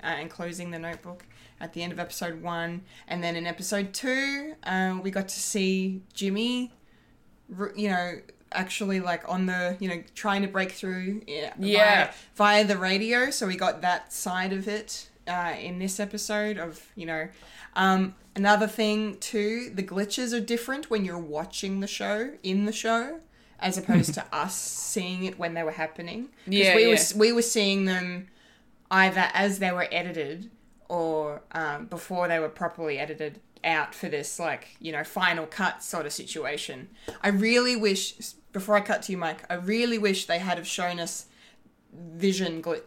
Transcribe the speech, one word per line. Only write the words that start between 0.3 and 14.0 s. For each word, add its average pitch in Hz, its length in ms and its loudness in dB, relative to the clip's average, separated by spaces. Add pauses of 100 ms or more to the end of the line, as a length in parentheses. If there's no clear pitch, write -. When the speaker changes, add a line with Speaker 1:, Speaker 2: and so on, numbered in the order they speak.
Speaker 1:
the 165 80 -10
notebook 170 460 -12 (340)
at 165 140 -12
the 170 80 -6
end 175 100 -6
of 180 80 -8
episode 170 440 -8
one. 170 380 -6 (260)
And 175 160 -6
then 170 120 -2
in 170 120 -4
episode 190 480 -4
two, 277 580 -2 (100)
uh, 185 380 0
we 190 80 -4
got 190 200 -2
to - 100 -6
see 190 640 0 (100)
Jimmy, 233 580 -2 (840)
r-, 202 180 -6
you 208 140 0
know, 180 300 -2 (320)
actually, 190 500 -2
like, 175 260 -2
on 185 200 0
the, 180 340 0
you 190 80 -2
know, 175 120 -4 (120)
trying 202 280 0
to 196 60 0
break 190 240 -2
through, 185 560 -4
yeah, 147 320 -6
Speaker 2:
Yeah. 202 460 8
Speaker 1:
via, - 80 -4 (220)
via 208 300 8
the 202 120 4
radio. 220 520 2
So 226 180 -2
we 185 100 -2
got 185 240 0
that 180 320 0